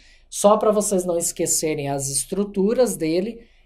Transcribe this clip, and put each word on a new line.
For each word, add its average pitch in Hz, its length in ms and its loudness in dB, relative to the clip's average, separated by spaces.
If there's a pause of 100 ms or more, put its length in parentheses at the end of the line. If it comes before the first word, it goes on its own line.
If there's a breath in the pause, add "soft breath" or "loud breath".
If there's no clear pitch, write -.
(300 loud breath)
só 208 260 4
pra 214 160 2
vocês 202 320 0
não 180 140 -2
esquecerem 156 720 -2
as 135 180 -4
estruturas 202 880 0
dele, 165 500 -2 (200 loud breath)